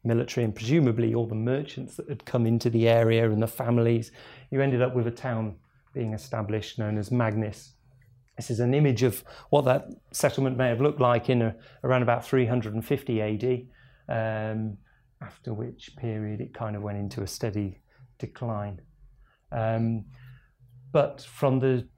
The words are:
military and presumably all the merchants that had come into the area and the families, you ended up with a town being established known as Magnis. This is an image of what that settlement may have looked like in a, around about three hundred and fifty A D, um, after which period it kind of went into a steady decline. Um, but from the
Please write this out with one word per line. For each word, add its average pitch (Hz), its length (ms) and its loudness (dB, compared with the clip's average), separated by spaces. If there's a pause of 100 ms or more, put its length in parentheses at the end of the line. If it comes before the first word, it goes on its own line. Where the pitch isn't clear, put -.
military 120 420 0
and 107 100 -2
presumably 117 600 2
all 117 120 0
the 113 80 -6
merchants 131 640 -4
that - 120 -12
had 139 160 -10
come 120 220 0
into 117 240 2
the 113 180 4
area 113 420 6
and 107 120 2
the 113 40 0
families, 117 640 0 (380)
you 135 100 0
ended 135 200 2
up 123 140 2
with 117 120 2
a 117 40 -2
town 110 440 -4 (380)
being 113 220 -4
established 107 640 -6
known 107 180 -2
as 104 140 -4
Magnis. 110 640 -2 (640)
This - 120 -10
is 117 120 -2
an 120 120 4
image 139 300 4
of 131 200 2 (280)
what 143 160 4
that 131 220 2 (240)
settlement 131 440 0
may 127 120 2
have 117 120 0
looked 147 200 2
like 120 280 4
in 123 140 4
a, 113 120 0 (300)
around 127 180 4
about 120 220 2
three 127 220 2
hundred 113 280 -2
and 113 80 -4
fifty 131 380 -2
A 107 160 -2
D, 123 320 -2 (400)
um, 110 680 -4 (420)
after - 320 -12
which 120 440 -10
period 107 440 -6
it - 140 -10
kind 107 220 -6
of 101 60 -8
went 104 140 -6
into 101 260 -6
a 98 40 -6
steady 101 560 -6 (360)
decline. 104 600 -8 (720)
Um, 113 540 -2 (840)
but 147 300 0
from 131 360 0
the 127 280 2 (120)